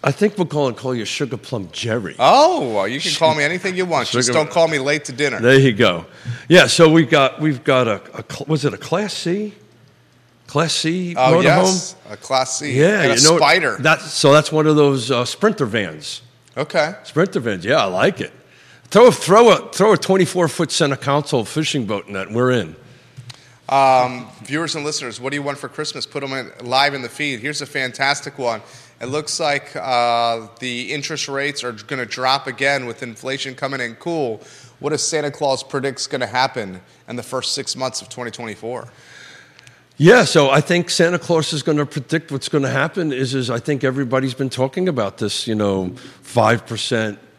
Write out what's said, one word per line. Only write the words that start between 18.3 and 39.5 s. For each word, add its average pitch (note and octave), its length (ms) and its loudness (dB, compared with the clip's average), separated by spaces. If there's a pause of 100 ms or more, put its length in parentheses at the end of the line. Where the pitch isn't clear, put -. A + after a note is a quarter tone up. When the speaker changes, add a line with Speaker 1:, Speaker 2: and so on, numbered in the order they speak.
Speaker 1:
Throw, A#3 200 10
throw G#3 380 6
a, - 240 2
throw G#3 220 4
a - 20 2
twenty-four F#3 520 0
foot D#3+ 220 -4
center C#3+ 260 0
console C#3+ 500 -2
fishing D3 400 -4
boat G2+ 220 -6
in G2+ 40 -12
that, F#2+ 140 -6
and G#2+ 100 -8
we're B2+ 140 2
in. F#2 260 -2 (920)
Speaker 2:
Um, B2+ 560 2 (160)
viewers D3 320 -6
and D3 100 -8
listeners, C3 340 -8
what B2+ 120 -8
do C#3 60 -6
you C#3+ 60 -6
want C#3 140 -6
for C#3 120 -14
Christmas? D3 360 -10
Put - 180 -10
'em C3+ 120 -8
in, B2+ 160 -10 (120)
live C3+ 300 2
in C#3 80 -8
the A#2+ 80 -10
feed. C3+ 320 -6
Here's D3 220 -8
a C3+ 40 -10
fantastic C3+ 720 -4
one. A#2 220 -4 (400)
It A#2+ 60 -10
looks D3+ 340 -6
like, C#3+ 360 -4
uh, A#2 680 0 (140)
the B2 320 -6
interest C#3+ 340 -8
rates C#3 380 -6
are B2 80 -6
gonna A#2 320 -8
drop C3 420 -2
again C3+ 380 -2
with A#2 180 -12
inflation C3 520 -10
coming C3+ 260 -8
in A#2 140 -8
cool. C3+ 480 -6 (360)
What C#3+ 120 -6
does D3 120 -4
Santa D3+ 280 -4
Claus C3+ 320 -4
predict's C3+ 440 -6
gonna B2+ 200 -6
happen A2 560 -4 (260)
in A#2+ 80 -10
the A#2+ 60 -10
first - 320 -6
six - 200 -8
months B2+ 280 -8
of - 80 -20
twenty A#2+ 200 -10
twenty-four? A#2 580 -12 (1080)